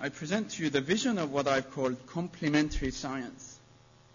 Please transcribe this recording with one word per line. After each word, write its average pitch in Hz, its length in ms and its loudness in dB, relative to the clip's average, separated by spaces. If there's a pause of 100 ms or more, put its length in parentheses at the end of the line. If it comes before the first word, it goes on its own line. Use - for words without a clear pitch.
I 135 80 -2
present 190 420 -2
to - 120 -4
you 151 60 2
the 139 120 4
vision 214 360 2
of 156 140 0
what 139 160 2
I've 135 240 2
called 127 360 -2
complementary 151 840 2
science, 135 680 -8 (580)